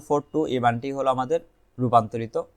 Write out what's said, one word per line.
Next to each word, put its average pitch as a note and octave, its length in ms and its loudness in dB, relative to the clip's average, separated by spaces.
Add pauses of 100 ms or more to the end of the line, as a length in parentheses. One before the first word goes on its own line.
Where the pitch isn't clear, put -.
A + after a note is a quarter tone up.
ফোর D3 140 2 (120)
টু D#3 80 -2 (140)
এই B2+ 120 0
মানটি A#2+ 320 0
হলো C3+ 180 0
আমাদের C3 240 -2 (380)
রূপান্তরিত A#2 580 0 (220)